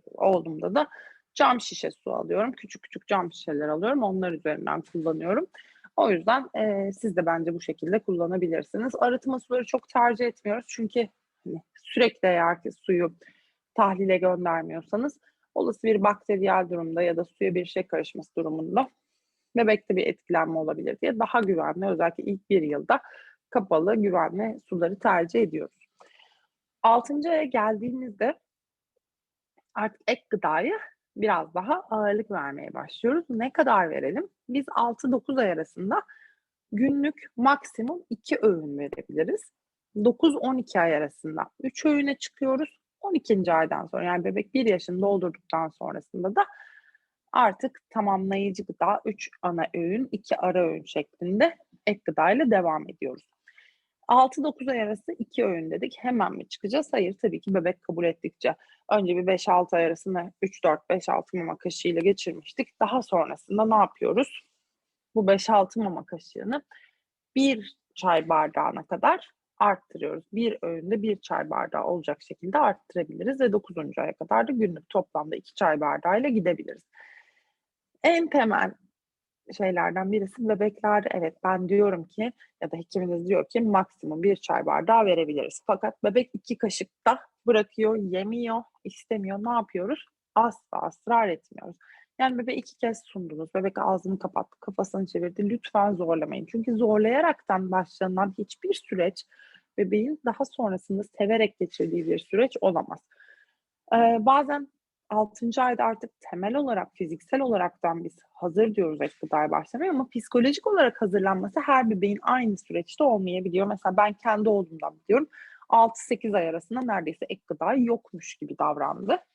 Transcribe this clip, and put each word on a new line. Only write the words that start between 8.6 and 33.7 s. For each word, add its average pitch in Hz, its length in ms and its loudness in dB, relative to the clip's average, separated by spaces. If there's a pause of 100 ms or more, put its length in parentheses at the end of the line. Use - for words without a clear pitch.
Arıtma 247 420 -2
suları 247 240 -4
çok - 240 -4
tercih 240 380 2
etmiyoruz. 226 420 -4
Çünkü 226 400 -4 (360)
hani 160 180 -10 (200)
sürekli - 460 0
eğer 175 340 2
ki - 100 -8
suyu 175 420 -2 (600)
tahlile 190 440 2
göndermiyorsanız 175 1000 -2 (340)
olası 214 280 -2
bir 214 200 2
bakteriyel 190 680 0
durumda 165 320 -4
ya 170 140 0
da 170 80 -2
suya 190 300 -4
bir 175 120 -2
şey 185 200 -6
karışması - 500 -8
durumunda 165 520 -2 (680)
bebekte 214 400 2
bir 180 100 0
etkilenme 160 520 0
olabilir 156 440 -4
diye 240 160 0
daha 233 220 2
güvenli, 175 460 0
özellikle 170 380 -2
ilk 196 260 -4
bir 190 120 4
yılda 151 380 0 (500)
kapalı, 190 460 2
güvenli 202 640 0
suları 175 380 -4
tercih 185 440 2
ediyoruz. 156 460 -6 (920)
Altıncı 269 480 2
aya 311 140 2
geldiğimizde 233 880 -2 (1400)
artık 214 320 -4
ek - 240 -2
gıdaya 196 480 0 (380)
biraz 175 380 0
daha 233 260 -2
ağırlık 214 500 -2
vermeye 143 440 -8
başlıyoruz. 233 560 -2
Ne 240 220 -4
kadar 208 380 4